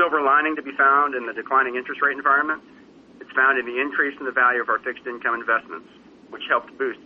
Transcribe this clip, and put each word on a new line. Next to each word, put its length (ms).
silver 240
lining 320
to 80
be 160
found 320
in 160
the 80
declining 400
interest 240
rate 160
environment, 480
it's 160
found 240
in 80
the 160
increase 320
in 80
the 80
value 320
of 80
our 80
fixed 240
income 320
investments, 560
which 160
helped 320
boost 260